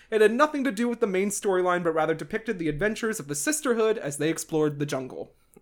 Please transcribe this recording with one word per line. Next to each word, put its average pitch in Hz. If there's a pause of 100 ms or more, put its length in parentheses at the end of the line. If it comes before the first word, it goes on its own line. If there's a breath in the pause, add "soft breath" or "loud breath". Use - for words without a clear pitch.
(120)
It 220
had 214
nothing 294
to 269
do 233
with 233
the 214
main 190
storyline, 180
but 165
rather 156
depicted 196
the 147
adventures 214
of 139
the 143
sisterhood 226
as 139
they 165
explored 151
the 147
jungle. 131 (280)